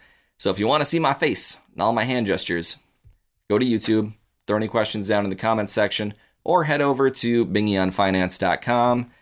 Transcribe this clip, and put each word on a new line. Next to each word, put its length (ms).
So 120
if 80
you 80
wanna 200
see 120
my 160
face 440
and 100
all 100
my 120
hand 220
gestures, 520
go 80
to 80
YouTube, 480
throw 100
any 100
questions 400
down 180
in 60
the 60
comments 380
section, 400
or 220
head 160
over 300
to 340
bingy 360
on 100
finance 480
dot 240
com, 480